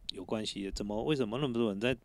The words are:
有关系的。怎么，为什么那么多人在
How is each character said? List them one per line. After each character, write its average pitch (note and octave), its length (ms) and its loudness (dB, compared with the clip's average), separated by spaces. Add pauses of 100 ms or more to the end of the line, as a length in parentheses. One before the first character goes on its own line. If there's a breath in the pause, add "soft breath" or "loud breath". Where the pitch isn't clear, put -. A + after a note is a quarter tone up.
(140)
有 F#2 120 -8
关 A2 180 -2
系 G2+ 200 -4
的。 G2 80 -4
怎 - 120 -4
么， G#2 200 -2
为 D3+ 120 2
什 B2 140 2
么 A2+ 80 -2
那 D3 100 2
么 B2 60 -2
多 A#2 140 4
人 G2 120 0
在 B2 260 2